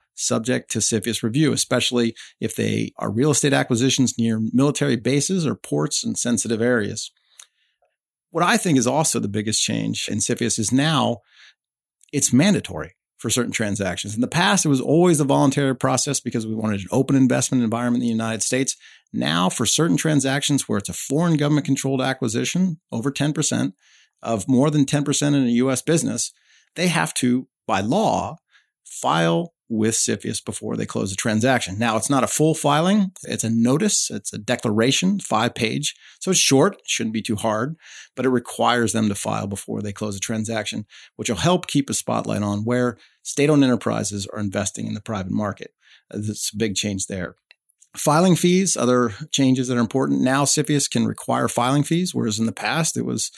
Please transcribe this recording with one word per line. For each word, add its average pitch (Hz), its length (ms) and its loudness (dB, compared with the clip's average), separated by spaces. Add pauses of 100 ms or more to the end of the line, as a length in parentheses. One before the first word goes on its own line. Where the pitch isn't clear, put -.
(160)
subject 120 560 -2
to 113 80 -4
cfius 110 440 -2
review, 127 280 2
especially 120 640 0 (240)
if 113 160 -4
they 107 420 -2
are 110 140 -4
real 131 200 2
estate 139 220 2
acquisitions 131 640 2
near 113 240 0 (120)
military 139 420 2
bases 143 500 0
or 117 100 -2
ports - 480 -4
and 113 140 -4
sensitive 113 440 -2
areas. 110 500 -2 (1200)
What 165 120 0
I 214 140 4
think 160 200 2
is 123 80 4
also 131 340 2
the 110 80 -2
biggest 104 360 -2
change 110 480 -2
in 107 60 -2
cfius 117 420 -2
is 104 120 -2
now 131 500 0 (880)
it's - 220 0
mandatory 127 600 2 (220)
for 117 120 -6
certain 120 220 0
transactions. 101 640 -4
In 113 60 0
the 123 80 0
past, 190 340 2
it 160 60 2
was 135 100 4
always 156 400 4
a 147 60 0
voluntary 139 500 2
process 131 460 -2
because 113 260 -4
we 110 80 -6
wanted 107 240 -2
an 95 100 -10
open 135 280 2
investment 131 460 2
environment 120 380 0
in 120 60 -2
the 113 60 0
United 113 280 -2
States. 131 360 -2 (340)
Now, 156 380 0
for 117 160 -2
certain 165 320 2
transactions 139 720 0
where 107 80 0
it's 98 100 -6
a 90 60 -10
foreign 160 420 0
government-controlled 139 680 0
acquisition, 131 760 -2 (140)
over 123 180 -2
ten 151 220 -2
percent 139 400 -2 (480)
of 113 260 -4
more 131 220 4
than 147 160 4
ten 147 180 0
percent 147 320 0
in 135 80 2
a 120 60 2
U 120 200 2
S 127 120 -2
business, 127 500 0 (440)
they 180 120 0
have 160 280 0
to, 127 340 0 (180)
by 98 140 0
law, 117 560 0 (480)
file 165 680 0 (160)
with 110 240 0
cifius 113 500 -4
before 110 320 -8
they 107 100 -4
close 107 260 -4
the 98 40 -8
transaction. 110 600 0
Now, 113 180 0
it's 110 140 -2
not 135 140 2
a 107 40 2
full 156 280 2
filing. 180 560 2 (120)
It's 117 200 -6
a 113 80 -2
notice. 131 580 2
It's - 240 -10
a 107 60 -10
declaration, 123 800 2
five 117 340 0
page. 127 400 -2 (260)
So 190 120 -2
it's 175 80 2
short, 147 380 4 (100)
shouldn't 113 260 -4
be 113 80 -4
too 110 140 -2
hard, 110 400 -2 (400)
but 127 100 -2
it 131 40 2
requires 120 640 0
them 110 160 0
to 101 60 -2
file 107 300 -4
before 104 360 -6
they 101 120 -8
close 104 240 -8
a - 20 -14
transaction, 110 640 -4 (300)
which - 140 -4
will 104 80 -2
help 175 300 2
keep 139 220 0
a - 40 -4
spotlight 110 480 -2
on 104 240 -2
where 123 320 0 (240)
state-owned 143 420 4
enterprises 107 720 0
are 107 60 -8
investing 104 480 -4
in 107 80 -6
the 107 60 -10
private 98 300 -6
market. 104 400 -4 (400)
Uh, - 60 -10
that's 104 340 -6
a 107 60 -10
big 104 180 -2
change 101 300 -4
there. 90 300 -8 (600)
Filing 165 400 4
fees, 180 400 2
other 123 380 2 (180)
changes 131 360 2
that 127 100 -2
are 120 40 4
important. 135 400 0
Now, 135 240 2
cifius 147 440 0
can 117 160 0
require 120 420 -2
filing 135 360 2
fees, 170 300 -2
whereas 113 260 -2
in 113 80 0
the 107 40 -4
past, 135 460 -2
it 120 80 -2
was 123 320 -4